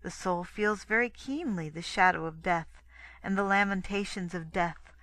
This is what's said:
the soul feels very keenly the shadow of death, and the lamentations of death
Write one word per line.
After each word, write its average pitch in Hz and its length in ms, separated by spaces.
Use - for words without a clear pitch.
the 190 100
soul 175 320
feels 208 400
very 233 260
keenly 233 600
the 156 120
shadow 175 440
of 160 180
death, 170 400
and 196 140
the 202 60
lamentations 196 920
of 165 160
death 170 520